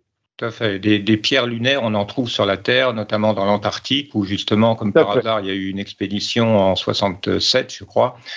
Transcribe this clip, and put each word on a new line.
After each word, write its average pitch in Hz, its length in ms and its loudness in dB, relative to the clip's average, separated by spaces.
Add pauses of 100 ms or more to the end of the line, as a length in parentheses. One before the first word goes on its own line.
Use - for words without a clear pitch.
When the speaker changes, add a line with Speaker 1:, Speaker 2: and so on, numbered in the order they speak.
(380)
Speaker 1:
Tout 117 80 -8
à 113 60 -6
fait. 104 280 -2
Des, 104 200 2
des 104 180 2
pierres 120 300 0
lunaires, 123 340 0
on 110 140 -2
en 101 100 0
trouve 120 240 -4
sur 107 160 0
la 98 120 0
Terre, 123 360 0
notamment 107 400 0
dans 98 100 -2
l'Antarctique, 104 680 -2
où 104 100 0
justement, 107 520 2
comme 101 180 -4
Speaker 2:
Tout 160 60 8
à 151 40 6
Speaker 1:
par 101 100 0
Speaker 2:
fait. 120 60 2
Speaker 1:
hasard, 110 220 0
il 95 60 -6
y - 20 -4
a 98 60 -2
eu 95 120 -4
une 98 120 -6
expédition 101 800 0
en 95 160 4
soixante-sept, 104 1000 -2
je - 80 -18
crois, 120 340 0 (200)